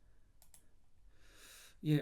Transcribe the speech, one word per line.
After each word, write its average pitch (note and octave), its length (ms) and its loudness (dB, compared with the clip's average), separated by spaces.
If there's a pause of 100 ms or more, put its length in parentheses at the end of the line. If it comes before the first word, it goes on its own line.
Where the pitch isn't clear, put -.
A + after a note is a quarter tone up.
(1800)
예, D3+ 180 6